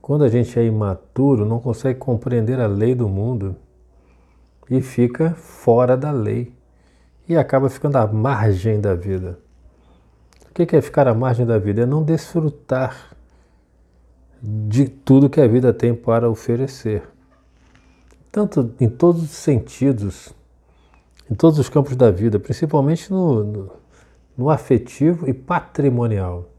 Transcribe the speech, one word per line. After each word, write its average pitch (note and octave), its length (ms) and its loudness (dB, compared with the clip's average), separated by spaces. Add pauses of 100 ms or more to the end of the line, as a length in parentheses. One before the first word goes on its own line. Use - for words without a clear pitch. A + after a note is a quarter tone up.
quando D3 240 0
a B2+ 40 4
gente A#2+ 300 0
é A#2 60 2
imaturo, G#2+ 800 0
não A#2 140 -2
consegue B2+ 380 -4
compreender A#2+ 600 -2
a A#2 60 0
lei G#2 280 0
do B2 140 -2
mundo G2 480 -4 (1120)
e B2+ 120 0
fica B2+ 540 0
fora B2 640 0
da D3 140 -4
lei A#2+ 420 -4 (760)
e E3+ 80 0
acaba C3+ 340 0
ficando C#3+ 260 -2
à A2+ 100 2
margem G#2+ 760 0
da G2 140 0
vida. F#2 440 -8 (1120)
O - 40 -20
que F3 120 0
que E3 100 0
é C#3+ 40 6
ficar C#3+ 260 0
à A#2 80 2
margem A#2+ 320 0
da A2+ 100 0
vida? G#2 260 0
É A#2+ 40 2
não D3 160 0
desfrutar D3+ 1120 -4 (1300)
de G#2+ 460 -2
tudo C3+ 420 4
que D#3 100 0
a C3 60 6
vida A#2+ 260 4
tem A#2+ 220 0
para A#2 340 0
oferecer. A#2 840 -4 (1200)
Tanto G3+ 480 -2
em A#2+ 80 4
todos E3+ 340 2
os D3+ 80 -8
sentidos, A#2 1000 -4 (1000)
em A2+ 40 -2
todos D#3 240 4
os C3+ 100 0
campos C3+ 260 0
da B2 160 6
vida, A2 300 0
principalmente D3+ 680 -2
no, D#3+ 340 0
no, G#2 260 -8 (640)
no B2+ 140 -2
afetivo D3+ 800 0
e C3 60 -2
patrimonial. A2+ 1120 -4 (100)